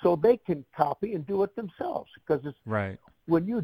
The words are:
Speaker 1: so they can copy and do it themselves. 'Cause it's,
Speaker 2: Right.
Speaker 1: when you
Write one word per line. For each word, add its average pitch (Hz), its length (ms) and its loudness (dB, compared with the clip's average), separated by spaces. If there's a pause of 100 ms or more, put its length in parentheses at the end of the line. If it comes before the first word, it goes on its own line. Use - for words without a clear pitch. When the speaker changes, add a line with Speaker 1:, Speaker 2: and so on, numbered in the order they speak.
Speaker 1:
so 175 140 4
they 220 220 4
can 147 280 -4 (100)
copy 156 380 -2
and 156 140 -6
do 196 160 0
it 196 120 -4
themselves. - 540 -8 (180)
'Cause 147 180 2
it's, 147 200 -12
Speaker 2:
Right. 104 320 -2 (300)
Speaker 1:
when 165 200 2
you 226 160 -2